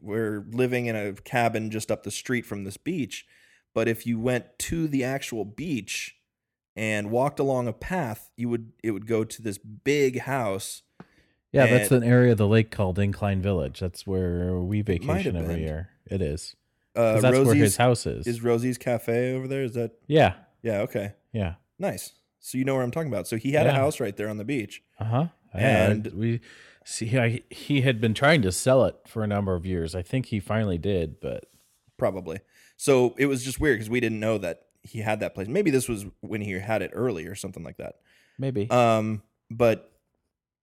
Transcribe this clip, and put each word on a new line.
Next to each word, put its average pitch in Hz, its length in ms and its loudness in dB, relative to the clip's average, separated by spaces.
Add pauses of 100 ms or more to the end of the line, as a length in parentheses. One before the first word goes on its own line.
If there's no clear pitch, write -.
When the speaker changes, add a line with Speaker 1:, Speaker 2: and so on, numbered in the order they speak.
Speaker 1:
were 104 500 -4
living 123 360 0
in 113 80 -4
a 104 180 -6
cabin 110 560 0
just 107 220 -4
up 104 120 -2
the 101 80 -8
street 123 340 -4
from 101 180 -10
this 98 140 -10
beach, - 480 -6 (480)
but 113 140 0
if 113 200 -2
you 117 120 0
went 123 400 -2
to 165 280 -2
the 139 160 0
actual 123 420 -4
beach 123 680 -8 (600)
and 107 360 -2
walked 135 280 0
along 131 280 0
a 110 60 -4
path, - 640 -6
you 120 140 -4
would, 117 220 -4 (120)
it 113 80 -2
would 101 140 -8
go 110 180 0
to 110 180 -10
this 107 160 -6
big 127 640 0
house. 110 600 -6 (680)
Speaker 2:
Yeah, 135 160 6
that's 120 240 4
Speaker 1:
And 123 120 6
Speaker 2:
an 117 60 2
area 123 220 8
of 110 60 6
the 104 100 4
lake 110 240 4
called 92 280 -2
Incline 101 420 0
Village. 90 380 -2
That's - 280 -6
where 90 520 0
we 95 200 -2
Speaker 1:
It 98 240 0
might 160 200 0
have 135 100 -2
Speaker 2:
vacation - 20 -2
every 82 200 -2
Speaker 1:
been. 80 80 -4
Speaker 2:
year. 78 260 -6 (160)
It 98 160 -4
is. 78 340 -6 (400)
Speaker 1:
Uh, 113 180 4
Speaker 2:
'Cause 113 80 2
that's 127 160 6
where 135 80 6
Speaker 1:
Rosie's, 107 160 6
Speaker 2:
his 104 160 4
house 123 280 4
is. 67 220 -6
Speaker 1:
is 117 140 -4
Rosie's 117 360 0
Cafe 123 560 -2
over 131 140 -6
there? 135 160 -4
Is 117 100 -6
that? 117 200 -4 (140)
Speaker 2:
Yeah. 139 260 6 (300)
Speaker 1:
Yeah, 107 180 0
okay. 104 320 -4 (180)
Speaker 2:
Yeah. 90 240 -2 (220)
Speaker 1:
Nice. 165 360 -8 (260)
So - 180 -10
you 131 80 -2
know 135 100 0
where 131 80 0
I'm 120 80 -2
talking 156 200 -6
about. 101 160 -4
So 113 100 -4
he 131 140 -2
had 143 160 4
a - 40 6
Speaker 2:
Yeah. 139 40 2
Speaker 1:
house 151 240 0
right 101 160 -4
there 104 140 -6
on 107 80 -6
the 104 80 -8
beach. 117 380 -6 (160)
Speaker 2:
Uh-huh. 117 280 0 (260)
Yeah, 101 380 4
Speaker 1:
And 107 220 0
Speaker 2:
we 117 280 -2 (440)
see, 123 320 -4
I, 117 320 2
he - 320 -2
had 123 200 2
been 113 120 2
trying 143 300 6
to 92 80 2
sell 127 340 4
it 87 100 -2 (120)
for 113 160 -6
a 107 40 -2
number 101 280 0
of 87 100 -4
years. 85 300 -2
I 92 60 -4
think 127 260 -4
he 107 120 -4
finally 104 380 -2
did, 85 420 -2
but 64 260 -8 (520)
Speaker 1:
Probably. 92 420 -4 (380)
So 127 400 4
it 139 80 4
was 135 180 -2
just 127 160 -8
weird 143 200 2
'cause 107 100 -8
we 123 100 0
didn't 110 220 -2
know 110 160 0
that 87 300 -6 (160)
he - 160 -12
had 107 200 -2
that 95 160 -6
place. 95 140 -6
Maybe 185 200 0
this 131 200 0
was 104 160 -6 (160)
when 104 200 -6
he 104 120 -6
had 98 280 -4
it 90 120 -6
early 101 340 -4
or 95 80 -12
something 92 280 -12
like - 140 -16
that. - 180 -14 (420)
Speaker 2:
Maybe. 123 320 -4
Speaker 1:
Um, 110 520 2 (300)
but 113 400 2 (720)